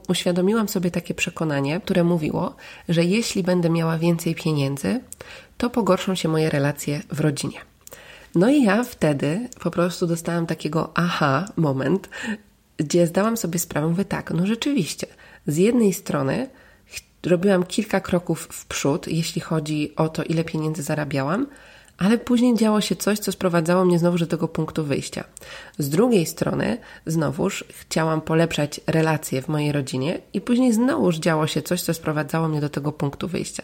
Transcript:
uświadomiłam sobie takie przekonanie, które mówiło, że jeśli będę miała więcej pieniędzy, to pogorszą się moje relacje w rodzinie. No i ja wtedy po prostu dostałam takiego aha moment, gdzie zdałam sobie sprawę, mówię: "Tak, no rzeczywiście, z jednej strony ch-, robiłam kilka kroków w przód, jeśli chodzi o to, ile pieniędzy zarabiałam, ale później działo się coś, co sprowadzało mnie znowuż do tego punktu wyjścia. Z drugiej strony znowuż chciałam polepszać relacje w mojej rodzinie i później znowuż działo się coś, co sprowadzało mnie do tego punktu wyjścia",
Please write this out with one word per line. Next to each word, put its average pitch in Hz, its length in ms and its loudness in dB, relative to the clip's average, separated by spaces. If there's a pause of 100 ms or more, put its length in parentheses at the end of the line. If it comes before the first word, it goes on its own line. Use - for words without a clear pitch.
uświadomiłam 185 600 2
sobie 180 220 -2
takie 175 240 -4
przekonanie, 151 640 -2
które 185 240 2
mówiło, 170 500 0 (340)
że 170 160 4
jeśli 196 380 0
będę 180 280 2
miała 165 280 0
więcej 170 360 2
pieniędzy, 151 680 -2 (580)
to 240 120 -2
pogorszą 190 440 2
się 170 140 -2
moje 160 220 2
relacje 147 600 -2
w 139 100 -6
rodzinie. 151 380 -2 (760)
No 180 140 4
i 294 140 6
ja 214 220 4
wtedy 151 640 0 (120)
po 170 100 -2
prostu 175 360 0
dostałam 165 400 -2
takiego 160 480 -2
aha 170 600 0
moment, 143 520 0 (680)
gdzie 170 300 2
zdałam 196 300 0
sobie 175 220 -4
sprawę, 156 300 -2
mówię: 175 160 0
"Tak, - 260 -8
no 165 160 0
rzeczywiście, 226 600 -2 (400)
z 147 100 -2
jednej 214 360 4
strony 165 560 -2 (380)
ch-, - 440 -10
robiłam 180 360 2
kilka 196 340 -2
kroków - 500 -2
w - 160 -16
przód, - 420 -2
jeśli 165 320 -2
chodzi 151 560 -4
o 160 120 2
to, 160 140 -6
ile 165 220 -2
pieniędzy 156 380 -4
zarabiałam, 151 640 -2 (520)
ale 214 200 4
później 240 360 2
działo 214 260 4
się 196 160 -2
coś, 208 220 0
co - 140 -4
sprowadzało 175 520 2
mnie 175 140 6
znowuż 175 220 2
do 165 60 0
tego 160 220 -2
punktu 160 360 -4
wyjścia. - 400 -4 (540)
Z 143 100 0
drugiej 185 380 4
strony - 520 0 (280)
znowuż 160 580 0 (160)
chciałam 160 400 0
polepszać 160 640 0
relacje 156 560 2
w - 60 -12
mojej 147 240 0
rodzinie 139 460 -2 (140)
i 202 80 -2
później 247 320 2
znowuż 226 440 2
działo 160 300 2
się 151 160 -2
coś, 180 200 -2
co 170 120 -2
sprowadzało 156 540 -2
mnie 151 120 0
do 147 80 0
tego 147 240 -4
punktu - 360 -4
wyjścia", - 360 -6